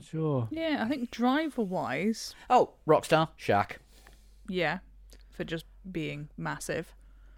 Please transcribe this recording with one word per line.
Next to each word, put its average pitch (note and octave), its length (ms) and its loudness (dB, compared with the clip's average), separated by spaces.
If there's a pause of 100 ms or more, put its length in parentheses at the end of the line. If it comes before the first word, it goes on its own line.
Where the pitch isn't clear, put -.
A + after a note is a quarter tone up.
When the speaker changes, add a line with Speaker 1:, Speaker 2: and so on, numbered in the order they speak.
Speaker 1:
sure. D3 460 -2
Speaker 2:
Yeah, D#4 340 -2
I A3 40 -2
think B3 220 -4
driver-wise A3 1200 -2 (160)
Speaker 3:
Oh, B3 200 6 (160)
Rockstar, D#3 420 4 (120)
Shaq. G#2 360 2 (720)
Speaker 2:
Yeah, F3 300 -2 (520)
for - 140 -8
just E3 200 -8 (260)
being D3+ 460 -6
massive. D#3+ 580 -6 (440)